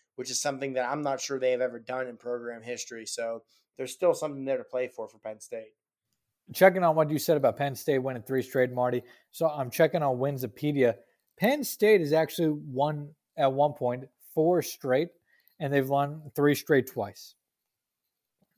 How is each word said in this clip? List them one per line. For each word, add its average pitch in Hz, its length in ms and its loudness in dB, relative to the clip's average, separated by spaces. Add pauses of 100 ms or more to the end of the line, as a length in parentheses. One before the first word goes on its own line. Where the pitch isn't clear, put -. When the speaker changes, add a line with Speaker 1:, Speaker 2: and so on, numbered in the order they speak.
(160)
Speaker 1:
which 127 160 -10
is 123 100 -4
something 139 320 -6
that 123 160 -2
I'm 147 140 -4
not 135 160 -2
sure 139 180 -6
they 127 140 0
have 123 100 -2
ever 120 180 -2
done 127 280 -8
in 120 80 -12
program 117 480 -8
history. 117 420 -10
So 117 380 -6 (320)
there's 131 160 -8
still 175 220 2
something 147 320 -6
there 135 120 -2
to 117 60 -8
play 127 240 -4
for, 110 220 -12
for 107 100 -20
Penn 110 220 -14
State. 110 340 -14 (760)
Speaker 2:
Checking 185 300 6
on 160 120 4
what 156 160 2
you 151 80 0
said 156 180 2
about 127 180 2
Penn 139 200 -4
State 135 240 0
winning 127 240 -6
three 131 180 -2
straight, 127 300 0
Marty. 123 320 -2 (260)
So - 180 -2
I'm 147 220 -4
checking 165 320 2
on 131 160 0
Winsipedia. 131 800 0 (400)
Penn 269 260 2
State 208 380 4
has 147 100 -2
actually 160 380 0
won 147 680 -4 (220)
at 139 160 2
one 143 200 2
point 127 360 -4 (240)
four 165 280 4
straight, 147 480 0 (500)
and 143 120 -4
they've 139 160 2
won 143 480 -2
three 147 200 6
straight 135 320 2
twice. - 480 -10 (1200)